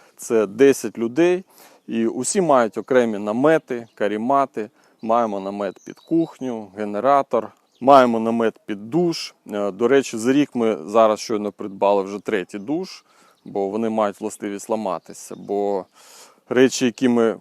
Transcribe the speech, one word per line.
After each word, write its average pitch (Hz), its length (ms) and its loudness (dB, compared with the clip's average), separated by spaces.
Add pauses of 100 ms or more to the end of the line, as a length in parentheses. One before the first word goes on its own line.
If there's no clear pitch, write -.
(160)
це 110 300 0
десять 113 520 2
людей, 165 460 0 (420)
і 113 200 -2
усі 127 340 -2
мають 131 380 2
окремі 113 400 0
намети, 120 760 -2
карімати. 113 760 -2 (320)
Маємо 113 380 0
намет 98 360 -6 (100)
під 95 120 -16
кухню, 127 800 -4
генератор, 107 760 0 (280)
маємо 123 400 8
намет 113 340 0 (120)
під 104 240 -10
душ. 170 440 -2 (180)
Е, 101 180 -4
до 107 180 -2
речі, 131 280 2
за 117 160 0
рік 143 220 0
ми 113 320 0
зараз 107 340 4
щойно 104 320 -6
придбали 101 500 0
вже 98 160 -8
третій 104 400 -6
душ, 151 460 -8 (400)
бо 98 240 -6
вони 110 200 -4
мають 107 320 -2
властивість 104 500 -10
ламатися. 98 680 -8
Бо 101 460 -4 (640)
речі, 127 360 2
які 123 240 0
ми 117 320 2